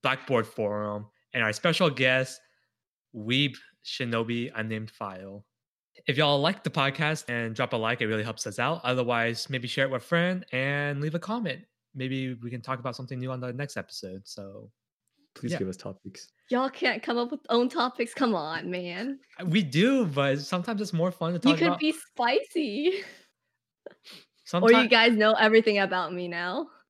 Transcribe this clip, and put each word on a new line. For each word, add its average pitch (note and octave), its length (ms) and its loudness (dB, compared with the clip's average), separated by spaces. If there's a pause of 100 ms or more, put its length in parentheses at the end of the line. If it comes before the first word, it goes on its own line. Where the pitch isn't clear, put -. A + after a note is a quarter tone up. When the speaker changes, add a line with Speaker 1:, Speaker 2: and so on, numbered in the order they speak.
Speaker 1:
Blackboard B2+ 440 2
Forum, G#2 600 -4 (260)
and B2 100 0
our G#2+ 120 2
special E3+ 340 2
guest, C3 500 2 (800)
Weeb B2+ 380 0 (320)
Shinobi A#2 680 -4
Unnamed A2 360 -6
File. G2 560 -12 (600)
If C3 120 0
y'all C#3+ 220 4
like F3 220 0
the - 80 -2
podcast D3+ 580 0
and A#2 260 -2
drop B2 180 -2
a B2+ 40 -2
like, A2+ 260 0
it A2+ 40 0
really G#2+ 160 0
helps A2 240 -6
us G#2+ 120 -8
out. D3 260 -2
Otherwise, A#2+ 640 0
maybe B2+ 180 -4
share C3+ 200 0
it C3+ 40 -2
with B2+ 120 -2
a - 20 -20
friend F3+ 480 0
and C#3+ 480 -2
leave D3+ 140 -4
a E3+ 40 0
comment. G3 440 -6 (320)
Maybe C3 400 -4
we A#2 160 -10
can B2 100 -8
talk C3 180 -6
about A#2+ 160 -6
something B2+ 240 -10
new B2+ 140 -6
on B2+ 80 -8
the B2 140 -6
next C#3 240 -8
episode. F#2+ 460 -12
So, G#2 460 -16 (640)
Speaker 2:
Please C3 180 -8
Speaker 1:
yeah. F3 60 -4
Speaker 2:
give G2 100 -4
us F#2 100 -10
topics. - 500 -16 (220)
Speaker 3:
Y'all B3+ 180 0
can't B3+ 340 -2
come A#3 140 -2
up A#3+ 140 -2
with D4 180 -8
own A#3+ 220 2
topics. B3 420 -2
Come A#3+ 220 2
on, D#3+ 360 -4
man. F3+ 480 -6 (280)
Speaker 1:
We F3+ 160 2
do, G#3 420 4
but C#3 360 2
sometimes F#3 420 -4
it's G#3 100 -6
more E3+ 180 2
fun F3 220 -4
to F3+ 160 2
Speaker 3:
You D4 60 6
Speaker 1:
talk - 40 -2
Speaker 3:
could E4+ 100 4
Speaker 1:
about - 120 0
Speaker 3:
be D#4 120 0
spicy. D4+ 1080 -2
<laughs> - 0 - (1500)
Or G3 160 8
you A#3 60 12
Speaker 1:
Someti- A#3+ 140 6
Speaker 3:
guys A#3 260 8
know G#3+ 160 6
everything A3 480 6
about F#3 340 0
me F3+ 140 -6
now F3+ 400 -4 (220)